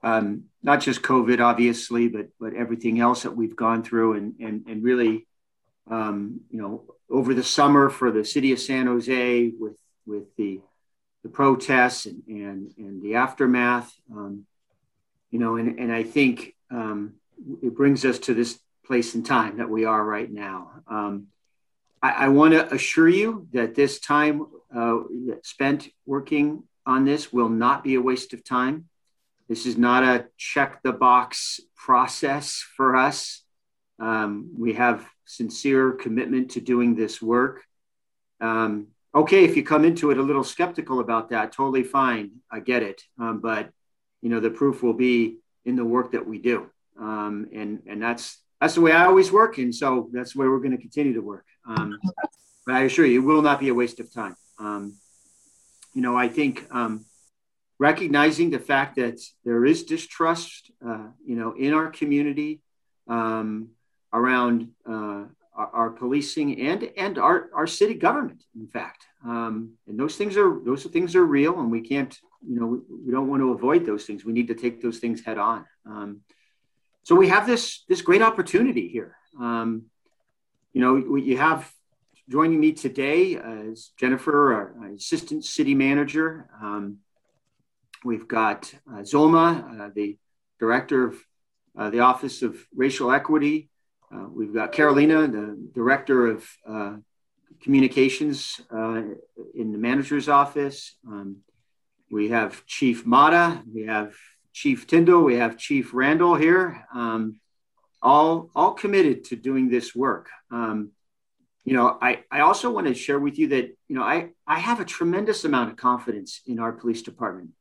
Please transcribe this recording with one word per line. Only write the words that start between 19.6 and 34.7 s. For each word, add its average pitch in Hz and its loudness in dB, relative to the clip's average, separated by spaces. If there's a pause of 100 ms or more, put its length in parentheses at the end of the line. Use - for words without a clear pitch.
we 110 0
are 107 0
right 107 -6
now. 98 -12 (160)
Um, 101 -8 (720)
I, 131 2
I 139 0
wanna 160 6
assure 160 4
you 202 2
that 113 -2
this 139 2
time, 147 0 (280)
uh, 117 0 (440)
spent - -4 (160)
working 147 -2 (200)
on 131 2
this 147 -2
will 120 2
not 120 0
be 135 0
a 127 2
waste 127 -2
of 117 -20
time. 131 -2 (600)
This 113 -6
is 113 -4
not 123 4
a 123 2 (120)
check - -4
the 127 -2
box 123 2 (160)
process - -2 (120)
for 131 2
us. 139 -2 (560)
Um, 110 -4
we 113 -2